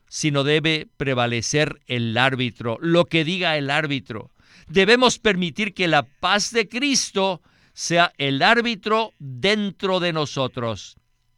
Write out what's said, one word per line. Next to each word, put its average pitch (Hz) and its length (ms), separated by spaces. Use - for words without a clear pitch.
sino 143 360
debe 151 440
prevalecer 131 920
el 117 300
árbitro, 123 640
lo 170 240
que 165 180
diga 170 340
el 139 120
árbitro. 139 640
Debemos 214 520
permitir 185 540
que 180 140
la 151 160
paz 196 480
de 226 180
Cristo 202 720
sea 170 440
el 139 240
árbitro 220 800
dentro 185 800
de 170 140
nosotros. 127 840